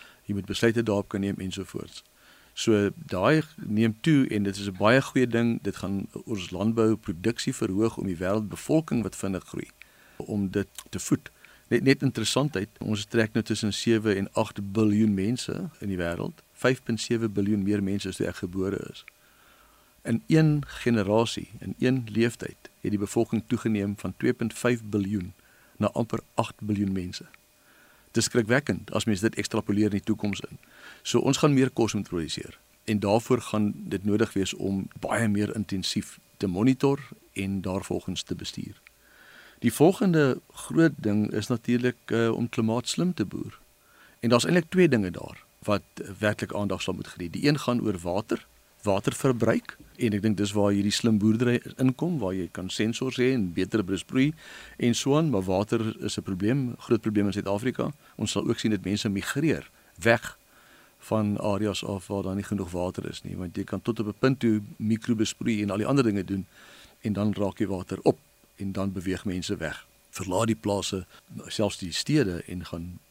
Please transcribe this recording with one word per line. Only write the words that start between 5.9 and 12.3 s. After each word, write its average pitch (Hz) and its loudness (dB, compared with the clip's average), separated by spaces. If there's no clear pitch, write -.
ons 98 -8
landbouproduksie 110 0
verhoog 110 0
om - -4
die 92 -2
wêreldbevolking 107 -2
wat 95 -6
vinnig 95 -6
groei, - -10
om 101 -4
dit 98 0
te 95 -8
voed. - -2
Net, 120 2
net 135 4
interessantheid, 127 0